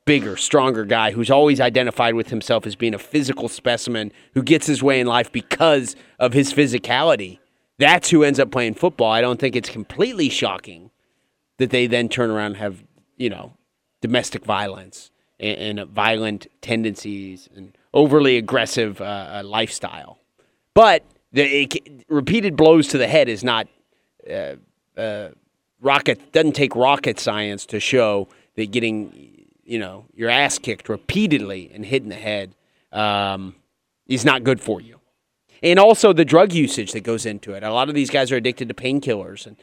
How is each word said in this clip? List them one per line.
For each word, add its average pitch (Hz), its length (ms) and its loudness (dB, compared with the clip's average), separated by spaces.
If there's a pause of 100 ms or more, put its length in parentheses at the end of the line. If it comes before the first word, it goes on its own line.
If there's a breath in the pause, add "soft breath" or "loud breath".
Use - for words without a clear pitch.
bigger, 107 320 0
stronger 131 480 0
guy 110 280 0
who's 117 180 -4
always 139 320 4
identified 120 520 0
with 113 140 -4
himself 113 380 -4
as 104 100 -10
being 113 180 -2
a 98 40 -8
physical 139 500 -4
specimen 113 640 -6 (220 soft breath)
who 135 80 0
gets 147 240 2
his 135 160 0
way 135 180 2
in 123 60 0
life 120 260 0
because 135 640 0 (220 soft breath)
of 123 160 0
his 139 180 2
physicality, 123 840 0 (380)
that's 156 340 2
who 156 120 6
ends 139 160 2
up 135 140 0
playing 117 220 -2
football. 120 360 0
I 113 100 2
don't 123 200 -2
think 123 160 -2
it's 113 120 -4
completely 165 600 -4
shocking 95 640 -6 (680)
that 131 120 0
they 123 180 2
then 120 200 0
turn 117 220 -2
around 107 220 -4
and 98 60 -12
have, 101 260 -10 (320)
you 123 120 -4
know, 104 260 -10 (460)
domestic 117 440 -4
violence 98 640 -6 (300)
and, 107 400 -6
and 92 100 -14
violent 107 560 -2 (140)
tendencies 101 960 -8
and 95 200 -20 (160)
overly 139 440 6
aggressive, 113 640 -2
uh, 95 40 -10
uh, 98 400 -10
lifestyle. 101 760 -8 (540)
But 202 280 8 (300)
the, 139 300 2
it, 139 460 -8
repeated 160 480 0
blows 156 320 6
to 143 100 -2
the 117 100 0
head 135 200 4
is 104 140 -4
not, 117 240 0 (640)
uh, 76 260 -8 (400)
uh, 104 340 -8 (500)
rocket, 135 500 0
doesn't 156 220 4
take 139 240 -2
rocket 131 420 2
science 104 480 -6
to 107 140 -8
show 104 480 0 (260 soft breath)
that 107 160 -6
getting, 107 800 -6 (160)
you 117 160 -6
know, 98 240 -12 (100)
your 113 160 -4
ass 135 280 0
kicked - 300 -10
repeatedly 107 880 -4
and 104 100 -14
hit 131 200 -4
in 107 40 -12
the 98 60 -12
head, 104 400 -8 (380)
um, 98 640 -4 (500)
is 123 180 -4
not 131 200 2
good 131 160 0
for 98 200 -6
you. 113 200 -20 (640 soft breath)
And 175 160 4
also 208 340 8
the 160 140 4
drug 170 260 6
usage 135 400 -2
that 107 120 -10
goes 113 200 -4
into 104 300 -10
it. 101 80 -12
A 107 100 -6
lot 127 160 0
of 151 60 -6
these 139 160 0
guys 135 200 0
are 135 60 0
addicted 120 320 -4
to 113 60 -12
painkillers 113 720 -6
and, 104 160 -20